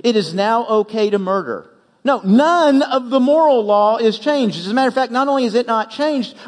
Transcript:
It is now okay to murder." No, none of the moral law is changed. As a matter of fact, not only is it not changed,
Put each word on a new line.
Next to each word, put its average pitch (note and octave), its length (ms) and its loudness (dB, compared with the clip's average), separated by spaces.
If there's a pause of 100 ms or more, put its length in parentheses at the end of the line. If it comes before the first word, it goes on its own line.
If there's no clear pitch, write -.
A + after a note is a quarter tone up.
It A#3+ 100 2
is E3 180 -2
now A3 340 0
okay G#3+ 420 -2
to G3+ 100 -2
murder." F3+ 500 -6 (340)
No, B3+ 200 0
none C#4+ 600 4
of C4 260 -4
the C4 100 0
moral C#4 460 2
law G#3 320 2
is A3 200 0
changed. B3+ 420 -2
As F3 80 -10
a G3+ 60 -4
matter C4 140 0
of A#3 60 -2
fact, C4 180 -2
not C4 160 -2
only C#4 160 0
is G#3+ 120 -4
it A#3+ 120 0
not A3 240 -2
changed, C#4+ 440 -4 (120)